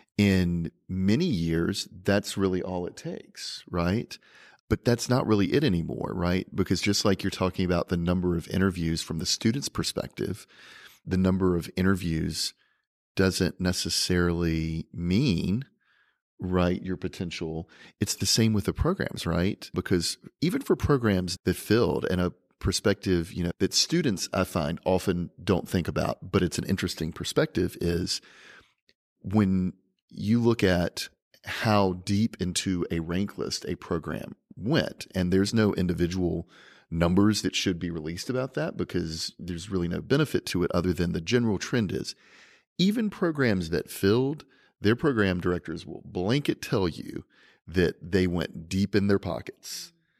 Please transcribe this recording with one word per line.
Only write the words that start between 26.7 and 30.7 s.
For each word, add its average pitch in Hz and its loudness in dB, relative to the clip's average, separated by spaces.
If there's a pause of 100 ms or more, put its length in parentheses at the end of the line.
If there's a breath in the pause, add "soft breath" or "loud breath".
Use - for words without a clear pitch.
perspective, - -2
is 87 0 (1000 loud breath)
when 95 2 (340)
you 110 0
look 117 2
at 87 0 (340)